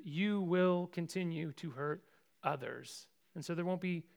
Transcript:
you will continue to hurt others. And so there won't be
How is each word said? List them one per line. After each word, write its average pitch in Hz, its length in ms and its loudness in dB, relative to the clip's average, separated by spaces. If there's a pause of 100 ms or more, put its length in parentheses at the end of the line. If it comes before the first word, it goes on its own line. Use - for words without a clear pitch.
you 196 380 2
will 180 500 4
continue 165 640 -2
to 165 160 -8
hurt 143 340 -4 (400)
others. 127 640 -4 (280)
And 160 100 -8
so 170 100 -2
there 170 100 0
won't 180 160 0
be 175 220 0 (140)